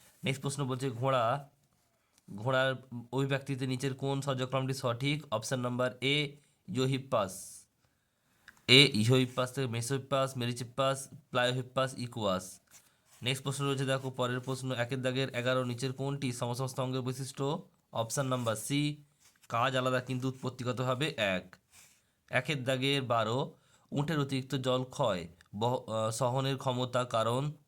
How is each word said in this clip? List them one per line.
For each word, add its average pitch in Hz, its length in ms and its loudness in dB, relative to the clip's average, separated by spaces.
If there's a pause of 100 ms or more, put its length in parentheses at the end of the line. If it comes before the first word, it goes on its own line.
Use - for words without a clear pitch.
(220)
নেক্সট 131 200 -2
প্রশ্ন 139 180 -4 (100)
বলছে 131 200 -2
ঘোড়া, 123 340 2 (1040)
ঘোড়ার 131 420 0 (420)
অভিব্যক্তিতে 135 540 0
নিচের 127 280 -2
কোন 139 260 -2
সহযোগক্রমটি 131 540 -2
সঠিক? 131 440 0 (120)
অপশন 110 360 -2
নাম্বার 123 240 0 (100)
এ, 139 160 4 (520)
ইওহিপ্পাস। 127 640 0 (1400)
এ, 131 120 12 (220)
ইওহিপ্পাস 127 520 4
থেকে 135 140 -2
মেসোহিপ্পাস, 135 680 -2
মেরিচিপ্পাস, 123 600 0 (340)
প্লায়োহিপ্পাস, 127 680 0
ইকুয়াস। 107 460 0 (800)
নেক্সট 127 220 -2
প্রশ্ন 139 200 -2
রয়েছে 139 280 0
দেখো 131 180 -2
পরের 127 300 -2
প্রশ্ন, 131 320 -6
একের 120 300 -2
দাগের 131 260 0 (120)
এগারো, 127 240 2
নিচের 123 280 -4
কোনটি 139 400 -2
সমসমস্ত 123 480 -4
অঙ্গের 127 260 -2
বৈশিষ্ট্য? 131 400 -4 (460)
অপশন 123 340 -2
নাম্বার 123 300 0
সি, 143 240 0 (680)
কাজ 127 280 2
আলাদা 127 240 2
কিন্তু 127 280 -4
উৎপত্তিগতভাবে 127 800 -2 (100)
এক। 95 280 2 (840)
একের 131 340 0
দাগের 135 380 0
বারো, 117 360 2 (540)
উটের 147 260 0
অতিরিক্ত 135 360 -2
জল 127 300 2
ক্ষয় 113 380 0 (340)
বহ-, 120 300 0
আহ, 110 240 0
সহনের 131 460 0
ক্ষমতা 123 480 0
কারণ 120 380 2 (260)